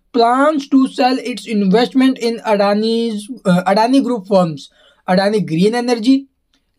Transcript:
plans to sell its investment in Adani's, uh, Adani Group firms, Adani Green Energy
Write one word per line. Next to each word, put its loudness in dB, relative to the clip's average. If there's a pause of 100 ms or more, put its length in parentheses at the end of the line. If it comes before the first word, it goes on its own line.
(140)
plans 2
to 2 (100)
sell -2
its -10
investment 0
in -4
Adani's, 0 (260)
uh, 2
Adani 2
Group -4
firms, 0 (420)
Adani 0
Green 0
Energy 2 (640)